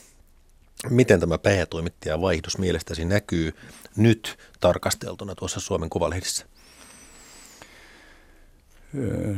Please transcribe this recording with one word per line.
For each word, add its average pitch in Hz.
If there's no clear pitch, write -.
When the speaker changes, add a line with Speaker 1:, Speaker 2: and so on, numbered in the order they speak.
Speaker 1:
Miten 120
tämä 82
päätoimittajan 85
vaihdos 87
mielestäsi 85
näkyy 87
nyt 110
tarkasteltuna 92
tuossa 95
Suomen 82
Kuvalehdissä? 85
Speaker 2:
Öö, 101